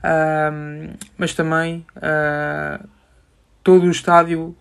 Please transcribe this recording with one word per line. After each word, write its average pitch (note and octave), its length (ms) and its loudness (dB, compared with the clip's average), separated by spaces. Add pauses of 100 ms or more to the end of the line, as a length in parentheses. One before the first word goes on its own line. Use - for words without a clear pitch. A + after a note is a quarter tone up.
ahm, D#3 920 -2 (220)
mas F3 180 -6
também, E3 500 -2 (120)
ah, D3 840 -4 (840)
todo F#3 240 6
o F3 40 4
estádio E3+ 720 2